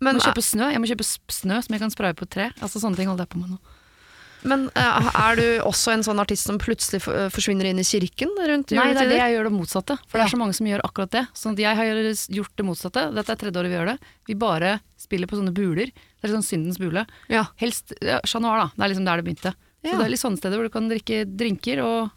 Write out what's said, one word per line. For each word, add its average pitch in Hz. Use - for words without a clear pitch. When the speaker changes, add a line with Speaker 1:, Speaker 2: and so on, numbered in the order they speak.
Speaker 1:
Men 262
Speaker 2:
Må 247
Speaker 1:
er -
Speaker 2:
kjøpe 226
snø. 240
Jeg 240
må 233
kjøpe 220
s-, -
snø 208
som 226
jeg 208
kan 220
spraye 190
på 180
tre. 202
Altså, 214
sånne 202
ting 190
holder 180
jeg -
på 175
med 180
nå. 185
Speaker 1:
Men, 269
eh, 240
er 220
du 226
også 208
en 220
sånn 208
artist 202
som 208
plutselig 220
for-, -
forsvinner 190
inn 185
i -
kirken 202
rundt 294
Speaker 2:
Nei, 262
det 269
er -
Speaker 1:
juletider? 254
Speaker 2:
det 240
jeg 240
gjør 220
det 208
motsatte. 196
For -
det 226
er 208
Speaker 1:
Ja. -
Speaker 2:
så -
mange 208
som 220
gjør 202
akkurat -
det. 247
Sånn -
at 190
jeg 214
har 226
gjort -
det 208
motsatte. 233
Dette 214
er 220
tredje 185
året 180
vi 175
gjør 170
det. 247
Vi 220
bare 196
spiller 180
på 208
sånne 190
buler. 190
Det -
er 214
sånn 208
syndens 175
bule. 185
Speaker 1:
Ja. 226
Speaker 2:
Helst, -
ja, -
Chat -
Noir 226
da. 156
Det 208
er 196
liksom 190
der 175
det 170
begynte. 185
Så 320
Speaker 1:
Ja. 370
Speaker 2:
det 226
er -
litt 247
sånne 202
steder 196
hvor 226
du 226
kan 226
drikke 220
drinker 233
og 226